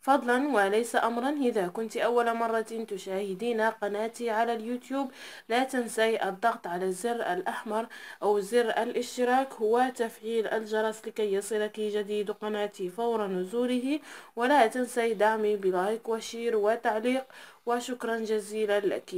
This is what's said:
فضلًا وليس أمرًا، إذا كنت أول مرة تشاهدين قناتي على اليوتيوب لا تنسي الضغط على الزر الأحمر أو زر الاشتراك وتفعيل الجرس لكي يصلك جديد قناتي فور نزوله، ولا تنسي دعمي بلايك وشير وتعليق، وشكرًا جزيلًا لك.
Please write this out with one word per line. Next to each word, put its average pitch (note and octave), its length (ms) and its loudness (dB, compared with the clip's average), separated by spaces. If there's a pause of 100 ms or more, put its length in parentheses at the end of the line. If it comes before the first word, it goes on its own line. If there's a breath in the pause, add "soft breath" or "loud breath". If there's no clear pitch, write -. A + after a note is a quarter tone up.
فضلًا C4 480 2
وليس A3 480 2
أمرًا، A#3+ 340 2
إذا A#3+ 380 0
كنت A3+ 280 -6
أول A#3 380 2
مرة A3+ 260 0 (280)
تشاهدين G3 720 -4
قناتي A3 680 -2
على A#3 220 2
اليوتيوب B3 580 -4 (380 loud breath)
لا B3 160 2
تنسي A3+ 640 0
الضغط A3+ 380 0
على F3+ 180 -4
الزر G#3 480 -2
الأحمر G#3+ 540 -4 (360 loud breath)
أو G#3 180 4
زر A3 300 2
الاشتراك B3 920 0
وتفعيل A3+ 840 0
الجرس G#3+ 600 -2
لكي G#3+ 260 -2
يصلك G#3+ 480 -2
جديد G#3 500 -2
قناتي G#3 600 -4
فور A3 360 0
نزوله، A#3+ 760 0 (360 loud breath)
ولا B3 300 6
تنسي A#3 480 0
دعمي G#3+ 420 2
بلايك G3 520 0
وشير A3+ 480 -2
وتعليق، A3+ 680 2 (420 loud breath)
وشكرًا A#3+ 520 -2
جزيلًا G#3+ 640 0
لك. G3 380 -2